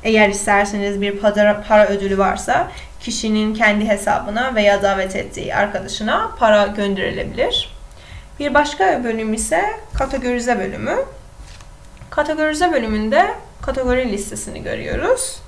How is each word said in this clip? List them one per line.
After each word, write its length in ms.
eğer 260
isterseniz 720
bir 180
para, 480
para 200
ödülü 300
varsa 540
kişinin 540
kendi 340
hesabına 680
veya 260
davet 340
ettiği 400
arkadaşına 840
para 280
gönderilebilir. 1120
Bir 140
başka 500
bölüm 300
ise 320
kategorize 680
bölümü. 360
Kategorize 600
bölümünde 640
kategori 500
listesini 520
görüyoruz. 840